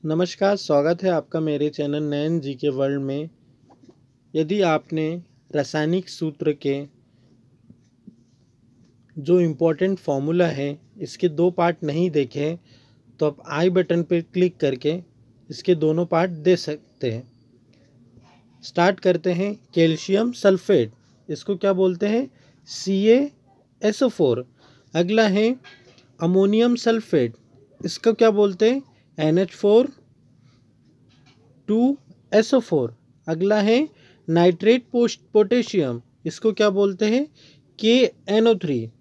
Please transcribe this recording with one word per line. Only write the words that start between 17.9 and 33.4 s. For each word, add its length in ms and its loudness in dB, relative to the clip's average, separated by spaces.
स्टार्ट 360 0
करते 320 0
हैं 280 -4
कैल्शियम 580 0
सल्फेट, 600 2
इसको 260 -6
क्या 180 0
बोलते 340 0
हैं? 240 -2
सीएएसओ 1400 0
फ़ोर। 460 0
अगला 320 2
है 280 2
अमोनियम 540 2
सल्फेट, 600 -2
इसको 280 -2
क्या 180 4
बोलते 400 2
हैं? 100 -4
एनएच 300 0
फ़ोर 400 2
टू 300 2
एस 200 4
ओ 60 4
फ़ोर। 380 -2
अगला 340 0